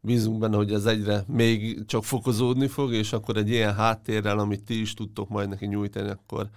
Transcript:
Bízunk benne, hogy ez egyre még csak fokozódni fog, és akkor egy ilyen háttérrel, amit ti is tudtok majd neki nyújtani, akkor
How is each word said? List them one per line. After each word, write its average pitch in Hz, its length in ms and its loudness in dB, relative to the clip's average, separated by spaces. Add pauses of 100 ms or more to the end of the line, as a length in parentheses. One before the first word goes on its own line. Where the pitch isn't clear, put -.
Bízunk 110 380 2
benne, 107 160 2
hogy 104 180 2
ez 104 120 0
egyre 104 420 2
még 113 580 2
csak 110 180 -2
fokozódni 127 640 2
fog, 135 260 -2
és 107 200 0
akkor 107 240 -2
egy 104 120 2
ilyen 107 260 2
háttérrel, 107 640 0
amit 104 240 -2
ti 113 160 -4
is 107 140 -4
tudtok 104 360 -10
majd 101 200 -4
neki 98 160 -8
nyújtani, 101 440 -4
akkor 107 480 -8